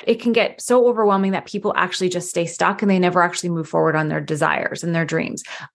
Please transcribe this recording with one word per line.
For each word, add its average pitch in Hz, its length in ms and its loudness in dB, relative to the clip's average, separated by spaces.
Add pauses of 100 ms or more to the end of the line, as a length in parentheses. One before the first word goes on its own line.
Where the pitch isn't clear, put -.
It 226 160 0
can 233 120 0
get - 280 0
so 247 280 4
overwhelming 202 420 2
that 185 160 -4
people 202 300 -4
actually 180 320 0
just 175 220 -4
stay 170 160 -2
stuck 185 360 -2
and 202 80 2
they 190 80 4
never 180 240 4
actually 175 280 -2
move 160 180 -4
forward 160 260 2
on 156 140 0
their 156 120 -2
desires 156 600 -2
and 170 100 -4
their 165 120 0
dreams. - 400 -4 (300)